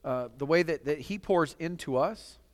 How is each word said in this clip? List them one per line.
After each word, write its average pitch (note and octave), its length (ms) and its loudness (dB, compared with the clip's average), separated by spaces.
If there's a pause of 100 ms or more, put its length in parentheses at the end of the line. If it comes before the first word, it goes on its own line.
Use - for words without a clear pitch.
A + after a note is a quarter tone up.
uh, B2+ 340 -4
the C#3 80 -4
way E3 180 4
that, D#3+ 220 -4
that D3 140 0
He G3 200 -8
pours F3 400 2
into E3 380 -4
us F#3+ 420 -2 (140)